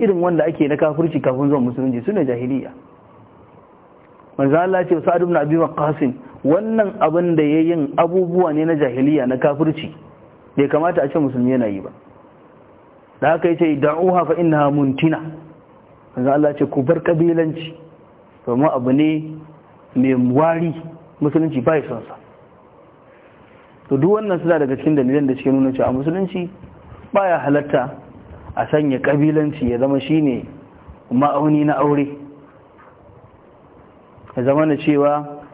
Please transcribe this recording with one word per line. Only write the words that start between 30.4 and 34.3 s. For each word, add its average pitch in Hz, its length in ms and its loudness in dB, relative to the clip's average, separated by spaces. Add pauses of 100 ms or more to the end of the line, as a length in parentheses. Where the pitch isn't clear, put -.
ma'auni 147 540 2
na 151 120 2
aure. 143 300 2 (2250)